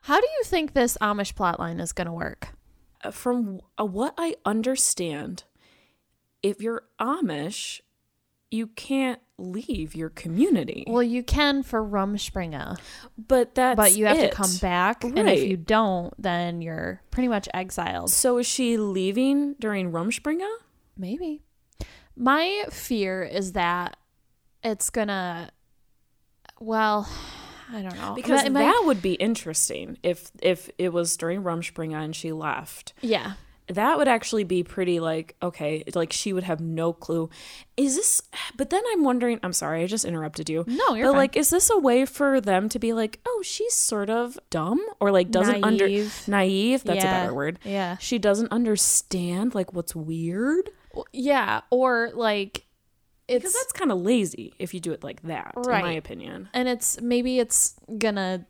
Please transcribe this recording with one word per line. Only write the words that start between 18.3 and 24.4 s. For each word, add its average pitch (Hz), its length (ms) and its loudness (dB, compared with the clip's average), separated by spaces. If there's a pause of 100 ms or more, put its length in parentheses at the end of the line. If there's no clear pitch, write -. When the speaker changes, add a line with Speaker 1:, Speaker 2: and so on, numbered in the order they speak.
Speaker 2:
is 240 80 0
she 233 300 0
leaving 220 800 0
during 202 360 -4
Rumspringa? 294 580 -2 (480)
Speaker 1:
Maybe. 302 460 -8 (760)
My 320 540 2
fear 190 540 -2
is 190 280 -4
that 175 440 0 (680)